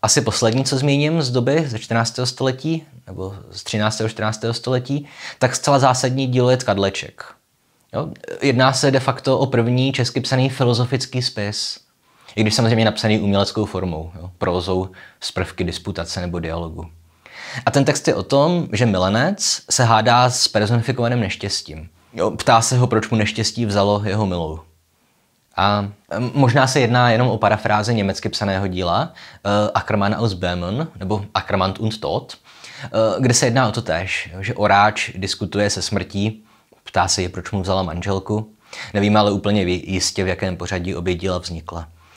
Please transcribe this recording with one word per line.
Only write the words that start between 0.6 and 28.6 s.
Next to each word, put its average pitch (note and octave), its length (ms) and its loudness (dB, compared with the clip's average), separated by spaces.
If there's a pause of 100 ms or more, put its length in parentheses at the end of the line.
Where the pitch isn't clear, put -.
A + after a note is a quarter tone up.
co C3 140 -2
zmíním D3 440 2
z B2+ 80 -2
doby B2+ 380 2
ze A2 120 -4
čtrnáctého A#2 460 -2
století, C3+ 580 -2 (240)
nebo F#2+ 280 -10 (160)
z - 120 -14
třináctého, A2 460 -2
čtrnáctého A2 440 -4
století, C3 540 -2 (320)
tak B2+ 160 2
zcela C#3+ 240 4
zásadní C3 480 2
dílo B2 220 4
je B2+ 80 6
Tkadleček. G2 680 -2 (680)
Jo? D3 160 -4 (320)
Jedná C3 320 4
se C#3 180 2
de C3 80 4
facto C3 400 0
o C#3 60 2
první B2+ 480 2
česky A#2+ 280 -2
psaný C3 280 0
filozofický B2 720 0
spis, - 580 -6 (560)
i G#2+ 60 2
když G#2+ 140 2
samozřejmě A2+ 300 4
napsaný G#2+ 340 2
uměleckou G2+ 460 0
formou, F2 540 -6
jo? F2+ 180 -14
Prózou F#2 520 -2 (300)
s - 120 -10
prvky - 320 -6
disputace E2+ 580 -6
nebo F2 180 -4
dialogu. E2 460 -8 (800)
A - 60 0
ten C#3 140 4
text - 220 0
je C#3 80 4
o F#2+ 80 -2
tom, D#3+ 480 2
že A2 140 2
milenec G#2+ 840 0
se - 140 2
hádá A#2+ 460 6
s - 180 0
personifikovaným A#2+ 720 0
neštěstím. F2+ 720 -6 (240)
Jo? F#2 180 0
Ptá A#2 300 4
se B2 160 2
ho, B2 100 6
proč A2+ 220 0
mu A2+ 80 2
neštěstí A2 480 -2
vzalo G2+ 400 4
jeho G#2 200 0
milou. E2+ 340 -4 (960)
A, G2+ 340 0 (200)
em, A#2+ 240 -4
možná C3 340 4
se C3+ 120 2
jedná B2 320 4
jenom A#2+ 160 4
o A2 100 0
parafrázi G#2 560 2
německy G2 360 0
psaného G2 380 -2